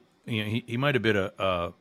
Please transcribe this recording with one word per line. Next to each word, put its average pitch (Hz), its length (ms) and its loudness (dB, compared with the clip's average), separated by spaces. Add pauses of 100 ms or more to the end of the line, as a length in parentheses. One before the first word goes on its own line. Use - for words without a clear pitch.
(260)
you 110 180 -2
know, 107 60 -4
he, 113 180 -2
he 117 100 -4
might 139 180 0
have 113 60 2
been 104 160 4
a, 95 220 0
a 90 420 0